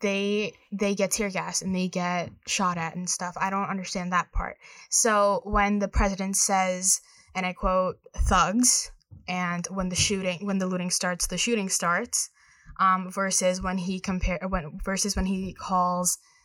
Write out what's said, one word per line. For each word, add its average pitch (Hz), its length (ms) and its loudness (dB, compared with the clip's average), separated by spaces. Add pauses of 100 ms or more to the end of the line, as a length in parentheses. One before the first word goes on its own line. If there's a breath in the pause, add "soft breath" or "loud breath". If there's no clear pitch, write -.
they, 202 520 0 (180)
they 202 240 0
get 196 160 0
tear 208 180 -2
gas 170 320 -4
and 190 120 -2
they 185 140 0
get 175 420 -2 (180)
shot 180 300 0
at 160 180 -4
and 180 140 -4
stuff. 180 300 -6
I 190 100 0
don't 196 200 0
understand 180 420 -4
that 175 200 0
part. - 260 -4 (320 loud breath)
So 202 560 4
when 208 340 2
the 196 80 0
president 196 480 0
says, 185 640 2 (360 soft breath)
and 185 100 -2
I 180 80 -2
quote, 185 440 2 (180)
"thugs," 196 760 4 (360)
and 175 400 -2
when 185 220 -4
the 180 60 -4
shooting, 185 500 0
when 202 140 0
the 185 80 0
looting 180 240 -2
starts, 180 360 -2
the 180 100 -4
shooting 208 320 0
starts, 185 600 -2 (500 soft breath)
um, 185 320 4
versus 185 500 0
when 185 160 -2
he 185 220 -4
compare, 180 480 0
when, 175 360 -4
versus 196 320 -2
when 190 100 0
he 190 280 -2
calls 180 640 0 (280 soft breath)